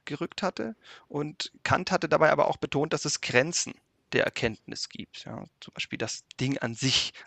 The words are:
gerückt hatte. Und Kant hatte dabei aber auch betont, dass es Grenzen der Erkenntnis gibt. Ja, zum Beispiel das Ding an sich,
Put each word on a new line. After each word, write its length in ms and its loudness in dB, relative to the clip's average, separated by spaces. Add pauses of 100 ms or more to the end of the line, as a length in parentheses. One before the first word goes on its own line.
gerückt 380 -6
hatte. 320 -4 (320)
Und 440 -6 (120)
Kant 280 2
hatte 180 0
dabei 220 6
aber 160 4
auch 100 0
betont, 360 0
dass 120 -2
es 160 -2
Grenzen 520 2 (400)
der 100 6
Erkenntnis 640 -4
gibt. 360 -14
Ja, 180 -10 (160)
zum 140 -16
Beispiel 240 -6
das 260 -4 (160)
Ding 200 0
an 160 -2
sich, 380 2 (140)